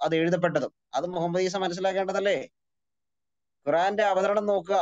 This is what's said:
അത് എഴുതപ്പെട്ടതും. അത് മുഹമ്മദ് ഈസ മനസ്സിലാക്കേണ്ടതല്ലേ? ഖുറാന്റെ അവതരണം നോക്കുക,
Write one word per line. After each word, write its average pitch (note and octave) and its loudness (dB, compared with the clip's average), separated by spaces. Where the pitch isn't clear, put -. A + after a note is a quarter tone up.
അത് D#3+ 0
എഴുതപ്പെട്ടതും. E3 0
അത് C#3+ -2
മുഹമ്മദ് F3 -2
ഈസ F#3 -2
മനസ്സിലാക്കേണ്ടതല്ലേ? F#3+ -2
ഖുറാന്റെ F#3+ 2
അവതരണം G3+ 2
നോക്കുക, G3 0